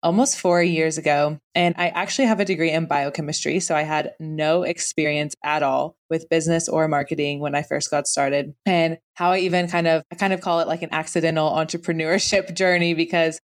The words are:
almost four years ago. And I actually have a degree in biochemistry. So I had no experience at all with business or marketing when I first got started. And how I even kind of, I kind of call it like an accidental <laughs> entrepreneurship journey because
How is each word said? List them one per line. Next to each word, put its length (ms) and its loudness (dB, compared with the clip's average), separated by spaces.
almost 380 2
four 220 2
years 360 0
ago. 420 0
And 240 2
I 120 0
actually 380 0
have 120 2
a 60 0
degree 260 0
in 160 0
biochemistry. 720 -2
So 160 -2
I 80 0
had 360 -2
no 440 0
experience 800 -2
at 180 0
all 340 0
with 200 -4
business 380 2
or 200 0
marketing 520 -2
when 140 -4
I 80 0
first 300 -4
got 160 0
started. 460 -2
And 320 2
how 180 0
I 80 2
even 280 0
kind 200 0
of, 240 2
I 40 -14
kind 180 2
of 80 -2
call 200 0
it 60 0
like 140 -4
an 100 -8
accidental 600 0
<laughs> 40 -2
entrepreneurship 1000 0
journey 400 2
because 440 0